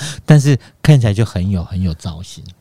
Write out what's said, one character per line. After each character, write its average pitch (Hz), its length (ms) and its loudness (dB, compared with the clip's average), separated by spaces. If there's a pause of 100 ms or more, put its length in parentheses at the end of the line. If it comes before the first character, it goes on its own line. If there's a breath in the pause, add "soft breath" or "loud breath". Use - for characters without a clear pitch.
(260 loud breath)
但 151 140 6
是 135 180 0 (240 loud breath)
看 147 180 4
起 117 60 -2
来 104 80 0
就 107 120 -2
很 90 240 -6
有， 92 140 -4
很 90 160 -10
有 90 160 -2
造 82 280 -14
型 - 200 -20 (180)